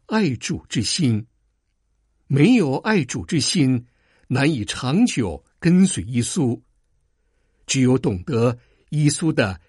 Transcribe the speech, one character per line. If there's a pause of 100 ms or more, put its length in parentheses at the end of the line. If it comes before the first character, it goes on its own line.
爱
主
之
心。 (1000)
没
有
爱
主
之
心， (400)
难
以
长
久 (160)
跟
随
耶
稣。 (1040)
只
有
懂
得 (320)
耶
稣
的